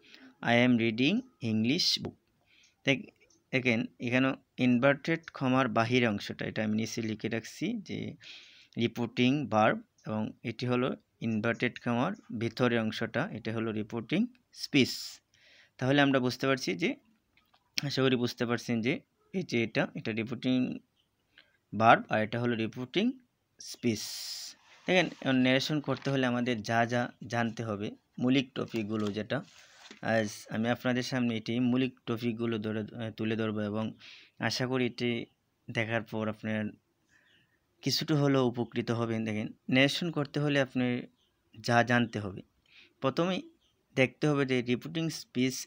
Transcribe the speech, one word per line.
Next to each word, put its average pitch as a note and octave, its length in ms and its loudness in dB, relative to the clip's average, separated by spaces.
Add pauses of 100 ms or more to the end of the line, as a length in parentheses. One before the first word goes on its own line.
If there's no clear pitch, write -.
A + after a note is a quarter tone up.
(420)
"I A#2+ 260 4
am B2 80 6
reading A#2+ 440 2 (240)
English A2+ 540 0
book।" - 160 -6 (680)
দেখ, C#3 160 2 (500)
দেখেন, A#2+ 360 2 (140)
এখানে B2+ 340 2 (240)
ইনভার্টেড C#3 720 2
কমার C3 380 2
বাহিরে A2+ 380 4
অংশটা, G#2 380 -4
এটা A2+ 200 -4
আমি G#2+ 120 0
নিচে A2+ 260 -4
লিখে A2 260 -4
রাখছি A#2 440 -6
যে A2 420 -8 (640)
রিপোর্টিং A#2+ 680 0
ভার্ব, A2 340 4 (260)
এবং G#2+ 260 -4 (100)
এটি B2 240 -6
হলো B2 300 0 (240)
ইনভার্টেড A2+ 580 -2
কমার B2 340 -2 (260)
ভিতরের A#2 420 2
অংশটা, A2 520 -4
এটা - 200 -8
হলো A2+ 200 -2
রিপোর্টিং A#2 540 -2 (260)
স্পিচ। - 380 2 (880)
তাহলে C#3 240 4
আমরা C3+ 180 4
বুঝতে B2+ 260 0
পারছি C3+ 280 0
যে, A#3 220 0 (840)
আশা C#3 200 0
করি B2+ 140 4
বুঝতে A#2+ 300 -2
পারছেন A#2 360 -2
যে C3 180 -2 (320)
এই F#3+ 100 -4
যে A#2+ 200 0
এটা, A2 320 -2
এটা A#2 180 -6
রিপোর্টিং B2 640 -2 (1000)
ভার্ব A2+ 300 8
আর A2 140 2
এটা A#2 180 -2
হলো A#2+ 160 0
রিপোর্টিং B2+ 560 -2 (480)
স্পিচ। - 400 -2 (840)
দেখেন, F3 200 4 (140)
এখন C3 160 2
ন্যারেশন C3 440 2
করতে C#3 300 -2
হলে C3+ 160 2
আমাদের A#2+ 360 0
যা A#2 240 2
যা A#2+ 260 -2 (140)
জানতে A#2 380 -4
হবে, G#2 260 -4 (280)
মৌলিক B2+ 360 2
টপিকগুলো G#2+ 580 -2
যেটা, A#2 300 -4 (600)
আজ A2 480 0
আমি A2+ 180 -2
আপনাদের B2 340 0
সামনে A#2+ 340 -2
এটি A2+ 240 -4
মৌলিক B2+ 460 0
টপিকগুলো A#2 520 -2
ধরে, G#2+ 220 -4
আহ, A2 300 -8
তুলে A2 260 -2
ধরবো, G#2+ 240 -2
এবং G#2+ 320 -4 (460)
আশা A#2 280 -2
করি B2+ 200 0
এটি A#2+ 400 -2 (440)
দেখার A#2 320 -2
পর A2 260 -4
আপনার G#2+ 360 -4 (1200)
কিছুটা D3 320 0
হলেও C#3 300 4
উপকৃত A#2+ 460 -2
হবেন। A2+ 340 -2
দেখেন, G#2+ 280 -4 (180)
ন্যারেশন C#3 400 4
করতে D3 300 -4
হলে C#3+ 200 2
আপনি B2 420 -2 (580)
যা A#2+ 220 4
জানতে A#2 380 2
হবে, G2 220 -8 (580)
প্রথমেই E3+ 500 0 (440)
দেখতে C3 340 2
হবে C#3 180 2
যে B2+ 160 0
রিপোর্টিং D3+ 480 -2
স্পিচ - 560 -2